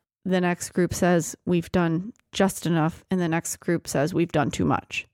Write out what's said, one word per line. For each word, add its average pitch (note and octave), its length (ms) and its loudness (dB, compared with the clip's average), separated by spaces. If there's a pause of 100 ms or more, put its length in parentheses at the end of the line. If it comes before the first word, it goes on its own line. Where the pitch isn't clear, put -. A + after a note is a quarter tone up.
(260)
the F#3 160 2
next F3 300 -2
group F3 220 0
says, F3 520 2
"We've E3+ 260 0
done F3 400 0 (220)
just - 320 0
enough," D#3+ 440 0
and F#3 120 0
the E3+ 80 0
next E3 280 -4
group - 300 -2
says, D#3 260 0
"We've E3+ 180 0
done D#3 200 0
too - 140 -2
much." - 480 -4